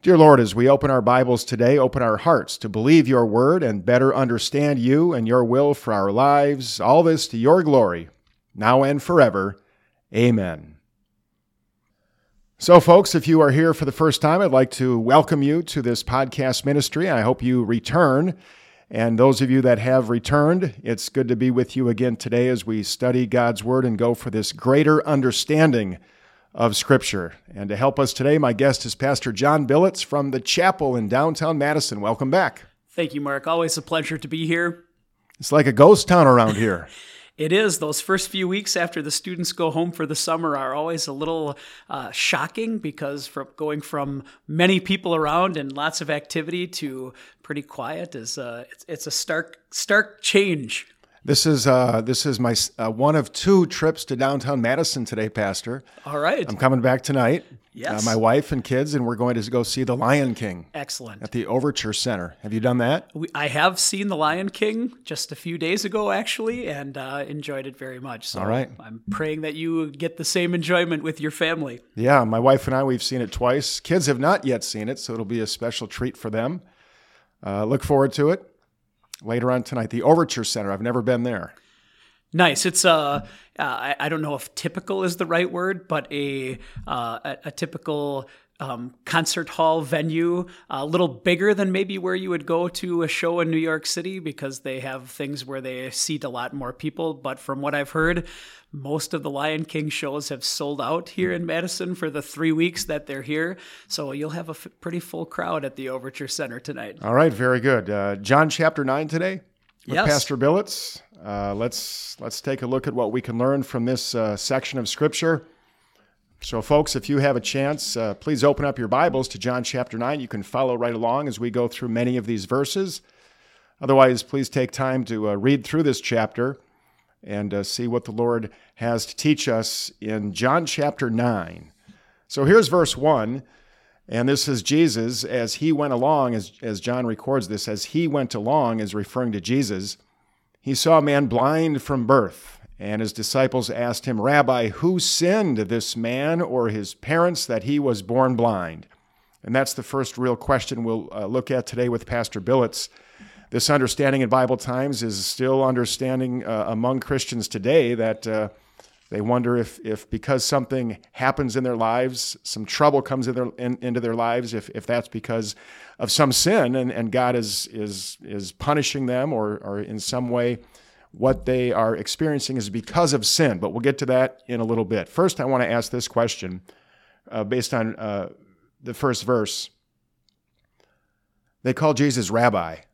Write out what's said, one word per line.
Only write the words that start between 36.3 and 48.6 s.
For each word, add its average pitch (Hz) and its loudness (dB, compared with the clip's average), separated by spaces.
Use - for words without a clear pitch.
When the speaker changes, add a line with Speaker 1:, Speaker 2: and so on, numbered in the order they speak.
Speaker 1:
here. 98 0
<laughs> - -20
Speaker 2:
It 156 -2
is. 196 2
Those 151 -4
first 190 0
few 190 -2
weeks 202 -2
after 170 -2
the 147 -6
students 175 -6
go 165 -2
home 165 -2
for 160 -6
the 151 -6
summer 160 -2
are 131 -4
always 156 -4
a 147 -10
little, 156 -4
uh, 127 -8
shocking 214 -4
because 143 -8
from 135 -12
going 151 -4
from 139 -6
many 175 4
people 185 -2
around 160 0
and 139 -6
lots 147 -4
of 147 -8
activity 160 -6
to 131 -10
pretty 147 -8
quiet 151 -10
is, 117 -10
uh, 120 -12